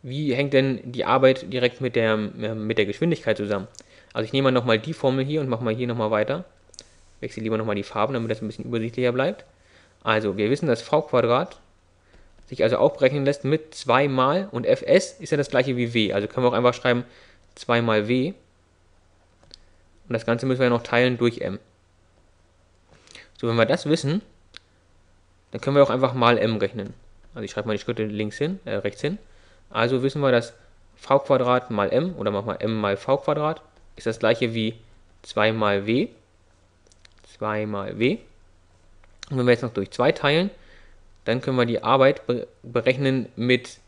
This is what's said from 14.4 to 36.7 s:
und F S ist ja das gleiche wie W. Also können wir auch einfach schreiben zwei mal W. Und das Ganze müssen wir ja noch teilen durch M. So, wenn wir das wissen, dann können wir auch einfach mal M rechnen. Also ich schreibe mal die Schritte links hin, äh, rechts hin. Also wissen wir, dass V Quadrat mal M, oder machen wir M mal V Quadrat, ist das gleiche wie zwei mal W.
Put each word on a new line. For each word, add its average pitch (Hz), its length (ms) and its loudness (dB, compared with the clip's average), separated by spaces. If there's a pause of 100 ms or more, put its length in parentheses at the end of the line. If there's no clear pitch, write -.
und 120 120 -6
F - 160 2
S - 400 2
ist - 120 -6
ja 156 40 0
das 143 140 -2
gleiche 131 260 2
wie 120 160 -2
W. 110 220 2
Also 101 140 -2
können 127 180 0
wir - 20 6
auch 123 60 0
einfach 123 180 4
schreiben 123 320 0 (500)
zwei 117 280 0
mal 107 260 2
W. 127 200 0
Und - 1900 -18
das 113 100 -4
Ganze 120 220 -2
müssen 127 140 0
wir 131 40 2
ja 123 60 4
noch 120 120 2
teilen 123 360 2
durch 117 240 0
M. 98 160 -6 (1800)
So, 120 100 -4
wenn 117 80 0
wir 113 100 6
das - 180 0
wissen, 156 380 0 (1300)
dann - 100 -10
können 139 160 0
wir 143 60 8
auch 135 80 6
einfach 127 240 0
mal 120 240 6
M 113 180 0
rechnen. 101 380 -4 (400)
Also 113 100 -12
ich 98 60 -12
schreibe 107 180 -6
mal 107 80 -2
die 101 60 -6
Schritte 113 240 -4
links 104 320 -6
hin, 175 260 -4
äh, 104 120 -6
rechts 101 260 -6
hin. 170 160 -4 (500)
Also 123 340 0
wissen 139 200 -2
wir, 131 100 4
dass 117 220 0 (420)
V - 220 2
Quadrat 123 520 2
mal 101 200 0
M, 165 260 0
oder 104 140 -2
machen 101 160 -4
wir 104 160 -6
M 110 180 -2
mal 101 160 0
V 135 220 0
Quadrat, 151 420 -2 (360)
ist - 100 -8
das 113 140 -4
gleiche 117 340 2
wie 110 200 -2 (460)
zwei 110 320 0
mal 101 340 0
W. 135 220 0 (1300)